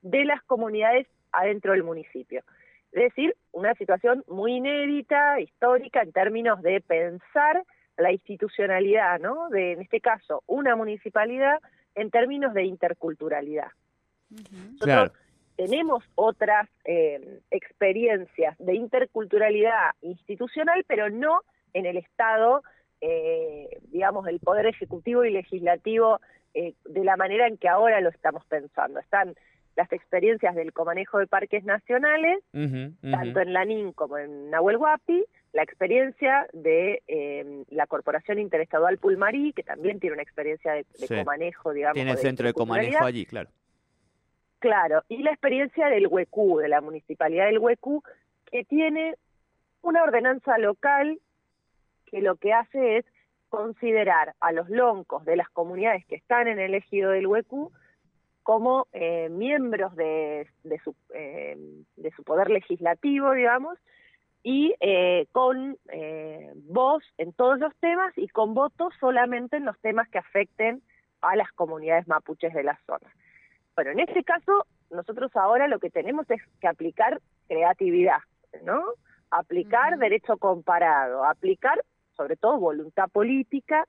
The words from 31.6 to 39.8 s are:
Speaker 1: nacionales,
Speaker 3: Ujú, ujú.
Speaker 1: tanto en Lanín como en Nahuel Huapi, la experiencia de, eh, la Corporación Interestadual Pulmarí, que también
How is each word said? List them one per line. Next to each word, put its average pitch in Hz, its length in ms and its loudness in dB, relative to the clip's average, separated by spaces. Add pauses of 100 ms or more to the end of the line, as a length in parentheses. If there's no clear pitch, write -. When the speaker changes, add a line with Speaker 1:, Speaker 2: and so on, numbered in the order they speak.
Speaker 1:
nacionales, 302 760 0 (120)
Speaker 3:
Ujú, 143 400 -6 (100)
ujú. 135 80 -6
Speaker 1:
tanto 127 300 -2
en 180 140 -2
Lanín 202 380 -2
como 147 260 -6
en 147 320 -12
Nahuel 196 260 2
Huapi, 311 480 2 (300)
la 160 80 0
experiencia 262 880 0
de, 165 560 0
eh, 143 600 -8
la 147 160 -4
Corporación 151 520 -4
Interestadual 170 600 0
Pulmarí, 214 560 0
que - 80 -8
también 175 360 -6